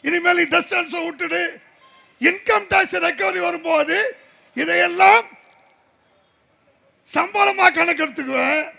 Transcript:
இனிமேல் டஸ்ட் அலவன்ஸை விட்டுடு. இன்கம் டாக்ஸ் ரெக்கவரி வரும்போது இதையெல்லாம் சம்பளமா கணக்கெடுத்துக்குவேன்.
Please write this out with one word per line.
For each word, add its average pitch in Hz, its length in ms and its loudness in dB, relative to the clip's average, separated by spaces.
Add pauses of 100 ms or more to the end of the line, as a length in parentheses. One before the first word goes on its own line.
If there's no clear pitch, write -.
இனிமேல் 349 340 0 (120)
டஸ்ட் 349 220 0
அலவன்ஸை 339 320 -6
விட்டுடு. 339 340 -6 (880)
இன்கம் 403 420 -2
டாக்ஸ் 381 240 0 (100)
ரெக்கவரி 370 420 -2
வரும்போது 320 500 0 (640)
இதையெல்லாம் 349 680 4 (1800)
சம்பளமா 381 600 2 (100)
கணக்கெடுத்துக்குவேன். 294 880 -2 (140)